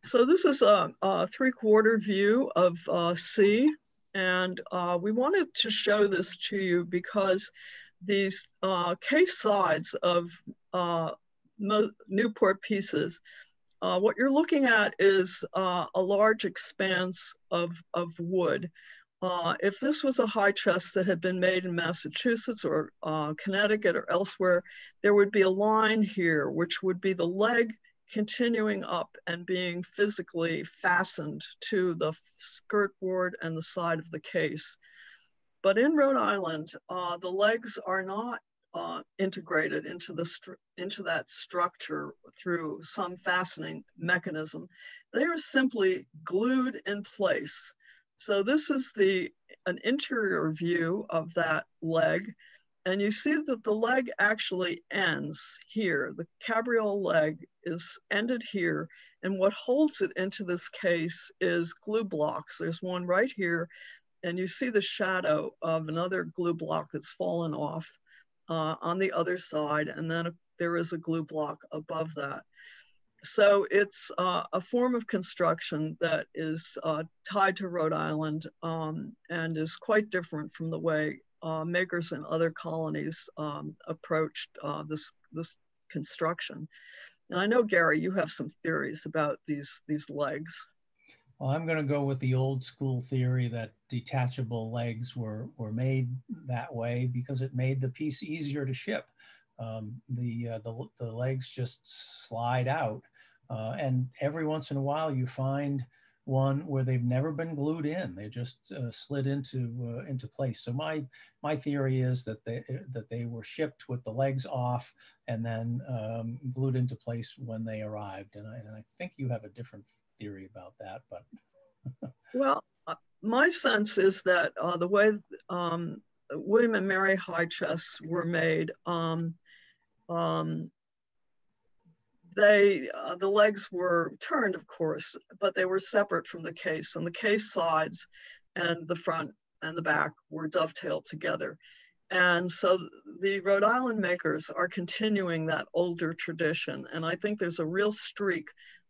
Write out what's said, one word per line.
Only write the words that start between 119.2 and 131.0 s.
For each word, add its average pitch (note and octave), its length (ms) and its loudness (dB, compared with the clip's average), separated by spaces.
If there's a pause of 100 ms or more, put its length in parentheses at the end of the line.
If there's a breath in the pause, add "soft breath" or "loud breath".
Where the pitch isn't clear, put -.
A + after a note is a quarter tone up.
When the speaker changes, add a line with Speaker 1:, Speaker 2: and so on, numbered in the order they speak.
Speaker 2:
have A2+ 160 -4
a G#2+ 60 -16
different A2 340 -16 (340)
theory G2 320 -12
about F#2 300 -18
that, F#2+ 300 -14
but. - 1040 -16
<laughs> - 0 - (200)
Speaker 1:
Well, C4+ 320 0 (220)
uh, E3 80 -8 (260)
my B3+ 300 4
sense G#3+ 480 0
is F#3+ 240 4
that, F#3 360 4
uh, F3 200 0
the F3 100 0
way, G#3 240 6 (380)
um, E3+ 500 -2 (320)
William A3 420 4
and F#3+ 140 0
Mary F#3+ 280 4
high E3+ 300 -2
chests - 540 -4
were E3 240 -2
made, E3 480 0 (140)
um, E3 480 -2 (760 soft breath)
um, E3 640 -2 (1700)